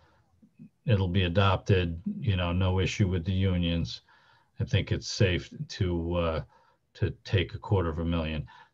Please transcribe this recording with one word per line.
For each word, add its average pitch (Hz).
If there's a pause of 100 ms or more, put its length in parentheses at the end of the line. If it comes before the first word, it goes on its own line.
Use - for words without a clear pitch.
(880)
it'll 95
be 92
adopted, 90 (200)
you 101
know, 87
no 92
issue 92
with 90
the 95
unions. 87 (580)
I 104
think -
it's -
safe 90 (180)
to, 87
uh, 82 (520)
to 90 (140)
take 90
a -
quarter 90
of 78
a 85
million. 80 (280)